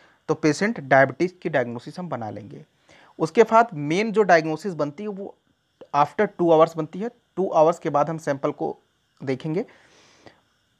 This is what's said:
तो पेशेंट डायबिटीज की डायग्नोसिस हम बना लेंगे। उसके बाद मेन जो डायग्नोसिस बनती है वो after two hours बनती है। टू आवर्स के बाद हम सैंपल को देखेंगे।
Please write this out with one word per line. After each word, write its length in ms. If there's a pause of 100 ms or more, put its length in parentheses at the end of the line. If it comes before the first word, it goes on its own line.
(280)
तो 80
पेशेंट 440
डायबिटीज 640
की 80
डायग्नोसिस 500
हम 100
बना 200
लेंगे। 360 (540)
उसके 240
बाद 300
मेन 380
जो 120
डायग्नोसिस 500
बनती 300
है 60
वो 260 (600)
after 320
two 180
hours 320
बनती 220
है। 100
टू 400
आवर्स 300
के 100
बाद 200
हम 80
सैंपल 340
को 260 (460)
देखेंगे। 420 (1160)